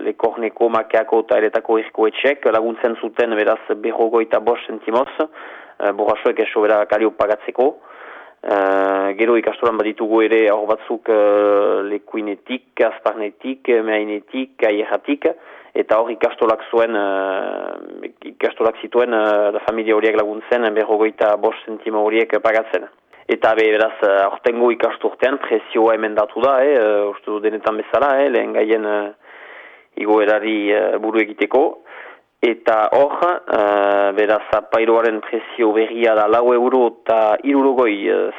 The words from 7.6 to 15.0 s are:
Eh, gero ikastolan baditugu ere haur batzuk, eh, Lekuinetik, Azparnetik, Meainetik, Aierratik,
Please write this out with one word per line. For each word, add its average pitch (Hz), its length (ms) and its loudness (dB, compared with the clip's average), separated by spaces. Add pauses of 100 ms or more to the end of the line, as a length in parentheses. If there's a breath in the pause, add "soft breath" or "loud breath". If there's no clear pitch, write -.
Eh, 98 800 0
gero 117 180 2
ikastolan 110 420 0
baditugu 107 440 0
ere 110 260 4
haur 107 180 0
batzuk, 110 440 -4
eh, 104 800 4
Lekuinetik, 104 960 -8
Azparnetik, 127 840 -6 (140)
Meainetik, 107 800 -6
Aierratik, 110 640 -2 (480 loud breath)